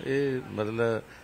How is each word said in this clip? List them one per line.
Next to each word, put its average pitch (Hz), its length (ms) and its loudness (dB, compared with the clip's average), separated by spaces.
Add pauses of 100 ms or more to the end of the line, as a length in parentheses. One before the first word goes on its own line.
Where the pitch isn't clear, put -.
ਇਹ 135 360 2 (100)
ਮਤਲਬ 110 520 2 (220)